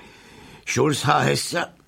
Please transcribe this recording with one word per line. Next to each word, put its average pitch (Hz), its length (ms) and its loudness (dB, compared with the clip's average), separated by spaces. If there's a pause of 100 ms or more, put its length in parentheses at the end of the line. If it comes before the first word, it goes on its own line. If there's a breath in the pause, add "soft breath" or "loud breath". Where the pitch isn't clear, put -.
(640 loud breath)
Xhur 139 320 0
sħaħ 139 400 2
issa, - 340 -4 (200)